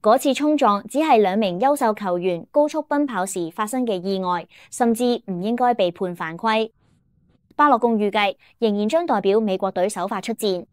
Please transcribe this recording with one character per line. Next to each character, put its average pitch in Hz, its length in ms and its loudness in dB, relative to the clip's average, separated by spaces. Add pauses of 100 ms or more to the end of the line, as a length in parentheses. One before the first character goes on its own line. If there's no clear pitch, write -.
嗰 226 160 6
次 269 160 2
衝 302 240 2
撞 208 300 2
只 269 120 -2
係 302 200 4
兩 196 200 2
名 185 200 -2
優 277 160 2
秀 233 180 0
球 185 240 -2
員 175 340 -2
高 294 160 4
速 302 140 -4
奔 294 240 -2
跑 202 200 -4
時 175 260 -6
發 214 140 -2
生 254 200 -4
嘅 190 180 -4
意 190 160 -2
外， 180 260 -4 (240)
甚 233 240 0
至 240 340 0
唔 180 140 -6
應 226 140 -2
該 247 200 2
被 180 160 0
判 180 240 -6
犯 165 220 -8
規。 220 340 -2 (840)
巴 294 140 4
洛 233 100 4
貢 233 160 2
預 208 140 0
計 202 260 0 (220)
仍 214 180 0
然 208 140 0
將 339 160 0
代 233 160 0
表 202 180 4
美 202 160 0
國 190 140 -2
隊 185 180 0
首 196 200 -6
發 208 120 -6
出 226 140 -6
戰。 190 400 -4